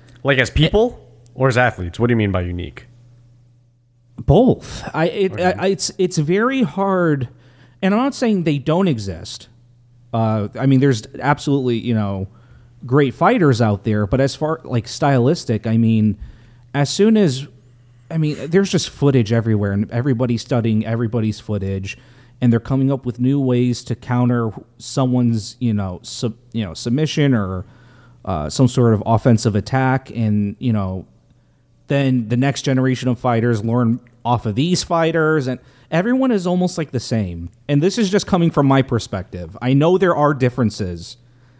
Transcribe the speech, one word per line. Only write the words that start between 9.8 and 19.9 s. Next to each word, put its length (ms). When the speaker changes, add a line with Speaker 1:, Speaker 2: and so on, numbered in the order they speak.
Speaker 2:
Uh, 360
I 80
mean, 140
there's 220
absolutely, 580
you 160
know, 340
great 280
fighters 460
out 240
there, 220
but 140
as 140
far, 300
like, 240
stylistic, 800
I 100
mean, 420
as 160
soon 260
as, 300
I 80
mean, 180
there's 200
just 200
footage 420
everywhere, 400
and 180